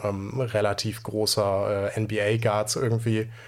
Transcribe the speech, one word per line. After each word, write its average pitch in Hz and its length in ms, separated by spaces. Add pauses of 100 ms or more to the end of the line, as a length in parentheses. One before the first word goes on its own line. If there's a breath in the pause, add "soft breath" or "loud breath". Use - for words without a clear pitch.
ähm, 104 380
relativ 110 640
großer, 101 920
äh, - 20
N 110 120
B 107 120
A 107 160
Guards 110 400
irgendwie 113 540 (180 loud breath)